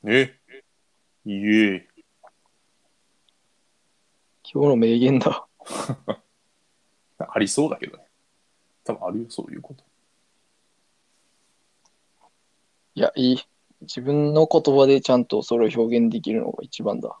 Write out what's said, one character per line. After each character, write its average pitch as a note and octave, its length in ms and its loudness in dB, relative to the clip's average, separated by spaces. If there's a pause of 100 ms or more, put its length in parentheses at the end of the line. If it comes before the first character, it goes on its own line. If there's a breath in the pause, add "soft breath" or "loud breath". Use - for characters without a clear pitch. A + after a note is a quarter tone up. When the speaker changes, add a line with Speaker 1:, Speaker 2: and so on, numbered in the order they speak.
Speaker 1:
え？ B2+ 300 0 (880 loud breath)
い G#2 80 -8
え。 G#2 540 0 (2750)
Speaker 2:
今 C#3 120 0
日 D3 60 4
の C3+ 60 4
名 A2+ 220 2
言 B2+ 220 4
だ。 - 280 -4 (120)
Speaker 1:
<laughs> - 1600 -14
あ - 200 -8
り G#2 80 0
そ D3 200 -2
う - 20 -4
だ - 80 -8
け C2 100 -14
ど - 100 -20
ね。 - 80 -20 (800)
多 A2+ 100 -8
分 F#2+ 140 -10
あ F2+ 40 -8
る G#2 80 -8
よ、 A#2 100 -10
そ - 180 -14
う - 40 -18
い - 60 -16
う - 40 -18
こ - 120 -20
と。 - 100 -20 (3000)
Speaker 2:
い - 60 -2
や、 B2 140 2
い B2+ 180 2
い。 B2+ 60 -2 (420)
自 - 200 -14
分 D3 320 0
の D#3 180 4
言 D3+ 240 4
葉 C3+ 120 8
で C#3 120 6
ち - 100 -6
ゃ C3 80 6
ん B2 60 2
と G#2+ 200 -4
そ A#2 140 -2
れ A2+ 100 4
を A#2 140 -2
表 A#2 180 2
現 A#2 120 4
で A2+ 80 -4
き - 140 -6
る A2+ 80 -2
の - 100 -6
が - 120 -12
一 - 200 -14
番 G#2 160 -4
だ。 - 220 -12